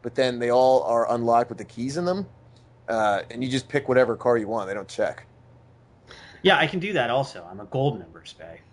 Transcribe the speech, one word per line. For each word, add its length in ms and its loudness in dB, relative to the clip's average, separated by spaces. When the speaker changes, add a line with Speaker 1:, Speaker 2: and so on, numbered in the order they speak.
Speaker 1:
but 140 -10
then 240 0
they 120 -2
all 320 6
are 300 0
unlocked 360 2
with 80 -12
the 80 -12
keys 320 -8
in 80 -4
them, 200 -2
uh, 400 0
and 140 -8
you 60 -4
just 200 -2
pick 180 -2
whatever 300 4
car 200 2
you 100 -2
want. 200 -4
They 60 -6
don't 160 -8
check. 360 -4
Speaker 2:
Yeah, 160 6
I 100 2
can 120 -4
do 140 -6
that 160 0
also. 400 -4
I'm 100 -16
a 60 -14
gold 340 -2
member, 260 -20
Spay. 320 -20